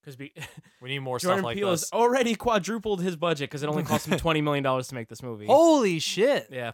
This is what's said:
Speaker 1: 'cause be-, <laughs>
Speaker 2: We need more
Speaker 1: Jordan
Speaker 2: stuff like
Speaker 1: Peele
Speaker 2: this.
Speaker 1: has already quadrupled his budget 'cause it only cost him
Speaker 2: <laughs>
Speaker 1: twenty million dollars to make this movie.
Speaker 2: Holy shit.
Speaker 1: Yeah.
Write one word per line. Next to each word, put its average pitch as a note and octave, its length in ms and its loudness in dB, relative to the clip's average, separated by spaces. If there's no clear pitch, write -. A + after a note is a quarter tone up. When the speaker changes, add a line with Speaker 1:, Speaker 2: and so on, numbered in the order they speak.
Speaker 1:
'cause C#3 120 -18
be-, C#3 200 -18
<laughs> - 460 -20
Speaker 2:
We B2+ 80 -16
need C#3 100 -6
more B2+ 180 -6
Speaker 1:
Jordan F3+ 220 0
Speaker 2:
stuff F#3+ 60 -2
like - 120 -4
Speaker 1:
Peele G3+ 140 0
Speaker 2:
this. E3+ 100 -2
Speaker 1:
has - 120 -8
already A#3+ 420 2
quadrupled G#3 640 -2
his F3+ 140 -2
budget D3+ 340 -2
'cause C#3+ 140 -8
it D3 60 -2
only D3+ 120 0
cost D3+ 260 -2
him E3 100 0
Speaker 2:
<laughs> - 20 -2
Speaker 1:
twenty D#3+ 200 2
million D3 240 0
dollars C3 260 0
to - 60 -12
make A#2 120 -8
this - 160 -16
movie. G#2+ 240 -10
Speaker 2:
Holy C#4 500 6
shit. G#3+ 540 0
Speaker 1:
Yeah. A#2+ 220 -6